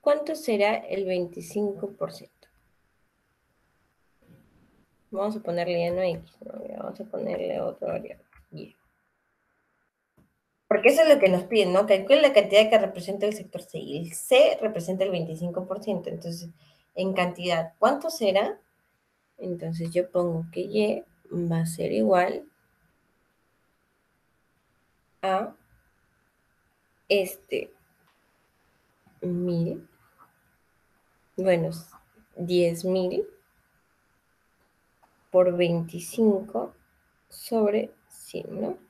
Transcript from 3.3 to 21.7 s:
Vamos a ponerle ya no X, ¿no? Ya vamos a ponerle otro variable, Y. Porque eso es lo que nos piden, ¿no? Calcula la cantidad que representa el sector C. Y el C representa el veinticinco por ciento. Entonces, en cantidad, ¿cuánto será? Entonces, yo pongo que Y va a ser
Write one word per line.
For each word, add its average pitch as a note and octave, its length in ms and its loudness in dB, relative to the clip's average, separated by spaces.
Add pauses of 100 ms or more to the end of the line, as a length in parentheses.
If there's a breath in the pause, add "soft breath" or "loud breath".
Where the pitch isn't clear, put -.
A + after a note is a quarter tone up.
Vamos G#3 260 -2
a G#3+ 40 -8
ponerle E3+ 400 -2
ya E3+ 120 0
no F3+ 100 -2
X, E3 420 -4
¿no? - 220 -12
Ya - 120 -12
vamos - 220 -10
a - 40 -8
ponerle - 560 -6
otro - 280 -6
variable, - 360 -8 (280)
Y. - 220 -16 (1900)
Porque G#3 200 6
eso F#3+ 140 6
es D#4+ 60 6
lo D4 120 8
que F#3+ 80 6
nos F#3 160 2
piden, G3 280 2
¿no? G3+ 140 4
Calcula G#3 360 6
la C#4 100 6
cantidad G#3 360 6
que A3 100 6
representa G3 480 -2
el G#3+ 80 -2
sector - 280 -14
C. - 160 -14
Y C#3+ 200 -8
el E3 160 -10
C - 460 4
representa F#3 440 -2
el G3 80 -2
veinticinco F3 540 -6
por G3 160 -8
ciento. F3+ 280 -6
Entonces, E3+ 400 -12 (460 soft breath)
en F#3+ 160 -2
cantidad, F3 680 -2
¿cuánto C#4+ 320 2
será? G#3 500 0 (800)
Entonces, E3 540 -8
yo F3+ 180 -2
pongo E3+ 400 -2
que F3 100 -8
Y G#3 440 -2 (280)
va E3+ 280 -2
a E3 60 -2
ser E3+ 260 -4